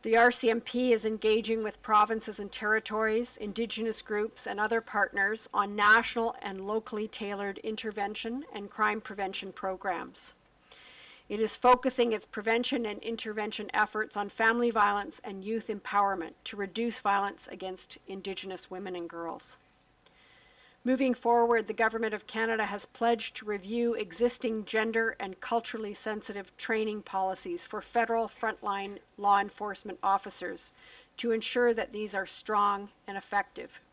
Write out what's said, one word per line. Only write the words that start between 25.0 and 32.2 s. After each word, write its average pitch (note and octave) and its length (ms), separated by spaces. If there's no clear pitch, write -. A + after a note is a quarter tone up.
and F#3+ 200
culturally A3 540
sensitive G#3 640
training G#3+ 460
policies F#3+ 640
for G#3 160
federal A3+ 440
frontline G3+ 680
law G3+ 200
enforcement G3+ 600
officers G3 720
to A#3 160
ensure A#3+ 420
that A3 180
these G#3 220
are F#3+ 100